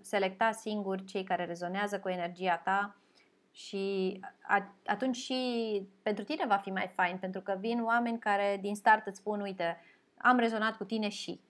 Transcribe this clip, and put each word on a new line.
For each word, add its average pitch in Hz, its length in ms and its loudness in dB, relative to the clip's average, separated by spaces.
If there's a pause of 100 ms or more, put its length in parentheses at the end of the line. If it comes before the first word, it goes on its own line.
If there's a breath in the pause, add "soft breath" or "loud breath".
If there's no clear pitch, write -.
selecta 202 500 2
singuri 208 540 -2
cei 190 200 -6
care 180 200 0
rezonează 180 560 -2
cu 196 80 -6
energia 180 560 0
ta 202 320 0 (540 soft breath)
și 196 680 -4 (220)
a-, 196 320 0 (120)
atunci 247 300 0
și 240 680 -2 (200)
pentru 208 220 -2
tine - 220 -2
va 208 100 4
fi 196 140 -2
mai 185 240 -2
fain, 185 240 2
pentru 185 220 -6
că 196 200 -2
vin 233 240 -2
oameni 233 340 2
care 202 420 2
din 202 140 -2
start 214 320 6
îți 190 120 -6
spun: 208 220 -2
„Uite, 190 400 -2 (380 loud breath)
am 254 200 6
rezonat 220 380 2
cu - 80 -8
tine 214 240 -2
și” - 420 -8